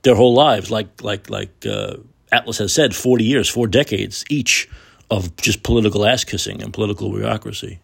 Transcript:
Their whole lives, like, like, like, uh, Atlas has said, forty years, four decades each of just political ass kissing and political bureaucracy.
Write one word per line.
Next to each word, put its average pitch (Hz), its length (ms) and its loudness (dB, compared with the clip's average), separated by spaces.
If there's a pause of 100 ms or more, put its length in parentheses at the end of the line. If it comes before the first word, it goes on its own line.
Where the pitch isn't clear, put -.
Their 123 120 6
whole 120 180 8
lives, 123 380 4
like, 110 300 -6
like, 104 280 -8
like, 101 360 -10
uh, 52 320 -6 (340)
Atlas 120 280 0
has 101 140 -2
said, 131 220 2
forty 123 280 2
years, 120 260 2
four 117 180 -2
decades 104 640 -2
each - 400 -2 (400)
of 90 280 -2
just - 260 -4
political 104 420 2
ass 120 180 2
kissing - 380 -8
and 107 120 -12
political 101 380 -4
bureaucracy. 107 720 -6